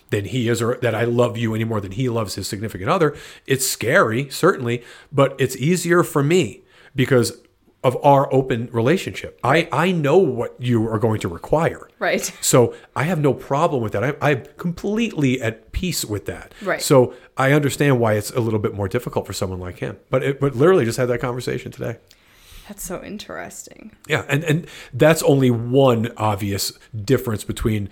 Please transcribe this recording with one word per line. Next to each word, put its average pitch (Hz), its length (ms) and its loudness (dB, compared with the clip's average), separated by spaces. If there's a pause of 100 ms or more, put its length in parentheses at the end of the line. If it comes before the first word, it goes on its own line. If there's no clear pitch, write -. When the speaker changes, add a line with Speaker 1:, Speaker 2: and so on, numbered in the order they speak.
(100)
Speaker 1:
than 101 160 -2
he 117 220 -2
is 117 120 0
or 120 220 0
that 117 120 0
I 113 100 0
love 120 340 2
you 113 160 -2
any 110 100 -2
more 110 160 -2
than 95 120 -8
he 127 160 -2
loves 113 260 -4
his 98 120 -8
significant 101 440 -6
other. 165 260 0 (300)
It's 135 200 0
scary, 135 600 0
certainly, 120 560 0 (260)
but 139 280 2
it's 131 180 0
easier 175 480 2
for 151 180 0
me 147 400 0 (320)
because 123 460 2 (420)
of 123 220 2
our 139 280 6
open 131 400 0
relationship. 117 720 -2
I, 151 260 2
I 165 220 0
know 156 240 2
what 127 440 2
you 117 280 2
are 110 100 -2
going 107 220 0
to 101 80 -4
require. 147 600 -2 (100)
Speaker 2:
Right. 180 420 -2
Speaker 1:
So 120 340 4 (220)
I 127 80 0
have 170 160 0
no 143 140 2
problem 139 480 0
with 107 100 -4
that. 104 100 -2
I, 143 180 -2
I'm 139 240 0 (120)
completely 170 840 -2
at - 320 -6
peace - 320 -4
with 104 220 -6
that. - 260 -12 (100)
Speaker 2:
Right. 175 200 -4
Speaker 1:
So 127 320 4 (220)
I 135 160 2
understand 143 480 2
why 110 140 2
it's 104 160 -4
a 127 100 -2
little 113 200 0
bit 104 140 -4
more 101 140 -4
difficult 123 380 -4
for 101 60 -12
someone 92 280 -6
like 90 180 -12
him. 131 200 -10 (100)
But 131 140 0
it, 139 180 -4
but 139 140 0
literally 156 300 4
just 117 140 -2
had 123 100 0
that 120 120 -2
conversation 127 500 -6
today. 120 280 -10 (680)
Speaker 2:
That's - 160 -16
so - 200 -10
interesting. - 880 -16 (160)
Speaker 1:
Yeah, 127 200 -2
and, 143 160 0
and 160 220 -2 (260)
that's 160 300 4
only 135 280 4
one 120 680 2
obvious 101 560 -2 (220)
difference 110 500 -2
between, 104 480 -2